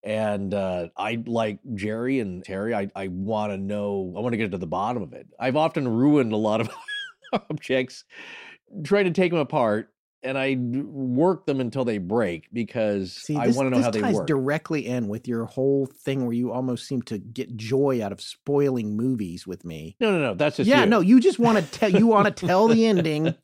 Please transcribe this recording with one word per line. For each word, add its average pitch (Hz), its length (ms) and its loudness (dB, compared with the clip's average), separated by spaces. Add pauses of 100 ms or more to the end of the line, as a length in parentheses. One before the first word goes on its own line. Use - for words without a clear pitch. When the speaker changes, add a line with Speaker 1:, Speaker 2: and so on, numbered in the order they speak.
Speaker 1:
And, 104 520 -2
uh, 92 420 -2
I, 113 300 -4
like 113 320 -2 (160)
Jerry 113 460 -2
and 90 220 -6
Terry, 101 320 -4
I, 101 220 -2
I 95 120 -6
wanna 101 500 -4
know, 98 580 -4
I 98 40 -6
wanna 117 180 -2
get 107 140 -2
to 101 60 -6
the 87 80 -6
bottom 101 360 -2
of 76 100 -12
it. 69 140 -18 (120)
I've 127 180 0
often 156 300 0
ruined 123 460 4
a 107 60 0
lot 110 240 2
of 110 80 -4 (640)
<laughs> - 0 - (180)
objects 131 560 -4 (800)
trying 202 200 4
to 185 80 2
take 180 200 2
them 170 80 2
apart 117 520 0 (300)
and 131 140 -4
I 135 180 0
d-, 123 280 -2
work 143 640 0
them 135 140 0
until 127 240 -2
they 113 140 0
break 92 540 -2
because 104 600 -2
Speaker 2:
See, - 240 -6
Speaker 1:
I 120 100 0
Speaker 2:
this, 120 100 4
Speaker 1:
wanna 135 140 0
know 127 80 2
Speaker 2:
this 127 80 4
Speaker 1:
how 117 40 2
they 107 100 0
Speaker 2:
ties - 160 0
Speaker 1:
work. 87 100 -2
Speaker 2:
directly 143 600 -2
in 120 220 -4
with 107 180 -8
your 117 200 -4
whole 139 400 0
thing 135 380 -4
where 117 100 -2
you 120 180 -2
almost 127 340 -4
seem 127 160 -4
to 110 160 -6
get 117 380 -10
joy 127 460 0
out 101 100 -4
of 95 80 -12
spoiling 131 760 -2
movies 107 500 -4
with 90 180 -10
me. 80 360 -12
Speaker 1:
No, 220 120 2
no, 180 80 2
no, 120 140 0
that's 147 240 0
just 190 100 2
Speaker 2:
Yeah, 277 160 6
Speaker 1:
you. 202 60 4
Speaker 2:
no, 220 100 6
you 226 200 8
just 349 180 4
wanna 226 240 4
te-, 190 360 0
you 220 80 6
wanna 208 240 6
tell 185 380 4
the 226 180 6
Speaker 1:
<laughs> 220 60 4
Speaker 2:
ending. 160 520 2